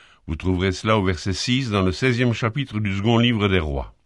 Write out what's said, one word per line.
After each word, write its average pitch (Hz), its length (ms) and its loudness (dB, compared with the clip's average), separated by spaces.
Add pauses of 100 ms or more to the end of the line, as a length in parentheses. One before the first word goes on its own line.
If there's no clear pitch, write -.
(280)
Vous 82 80 -6
trouverez 90 360 0
cela 110 260 0
au 98 60 2
verset 92 300 -2
six 123 360 -2
dans 104 120 0
le 95 100 2
seizième 123 420 2
chapitre 113 460 -4
du 101 160 -2
second 113 220 2
livre 117 300 2
des 92 120 2
rois. 69 340 -4 (120)